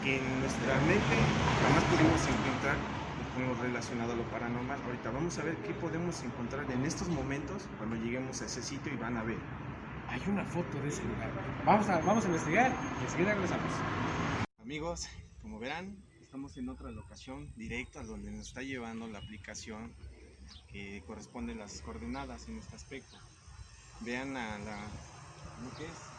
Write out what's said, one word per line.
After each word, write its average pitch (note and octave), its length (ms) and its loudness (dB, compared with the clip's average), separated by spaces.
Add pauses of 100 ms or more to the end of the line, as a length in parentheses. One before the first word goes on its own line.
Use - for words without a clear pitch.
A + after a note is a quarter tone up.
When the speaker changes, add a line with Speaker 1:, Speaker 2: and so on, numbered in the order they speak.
Speaker 1:
que C3+ 160 4
en - 220 2
nuestra - 400 2
mente F3+ 340 6 (480)
jamás C#3 220 8
pudimos D#3 360 8
encontrar C3+ 540 4 (600)
con B2+ 120 2
lo A#2+ 160 0
relacionado A#2+ 500 0
a - 20 0
lo A#2 140 0
paranormal. A#2+ 560 -2
Ahorita A#2 260 -2
vamos D#3 280 0
a D3 40 0
ver D#3+ 120 0 (100)
qué E3+ 80 -2
podemos E3 500 -2
encontrar B2 480 -2
en B2+ 140 2
estos F3 240 0
momentos C#3+ 540 0 (140)
cuando A2 200 -2
lleguemos B2 440 -2
a A2 40 -4
ese A#2+ 160 -4
sitio C#3 320 -4
y B2 40 -2
van A#2 200 0
a A2 60 0
ver. A2 140 0 (720)
Speaker 2:
Hay - 180 -2
una G3 180 4
foto E3+ 360 -2
de C#3+ 80 0
ese - 140 -2
lugar. G#2+ 260 -2 (360)
Vamos G3+ 240 8
a, F3 100 6
vamos G3+ 260 6
a - 20 2
investigar F3 440 6 (300)
y - 40 0
enseguida F3 280 4
regresamos. E3+ 380 0 (920)
Speaker 1:
Amigos, D3+ 460 -4 (340)
como G#2+ 180 -10
verán, E3+ 380 -6 (240)
estamos C#3 360 -12
en B2+ 120 -6
otra C3 220 -10
locación C3 640 -12
directa A#2+ 460 -6
a - 20 -10
donde G#2 280 -8
nos G#2+ 160 -10
está B2 140 -10
llevando A#2 460 -6
la G#2 120 -10
aplicación G#2+ 720 -10 (760)
que G2+ 380 -10
corresponde A#2 460 -8
a - 20 -6
las G2+ 260 -10
coordenadas A#2 680 -8
en A2+ 100 -8
este - 160 -12
aspecto. - 420 -14 (840)
Vean B2+ 340 -2
a A2 240 -4
la, G#2 180 -6 (880)
lo B2+ 140 -10
que - 80 -6
es E3 140 -10 (200)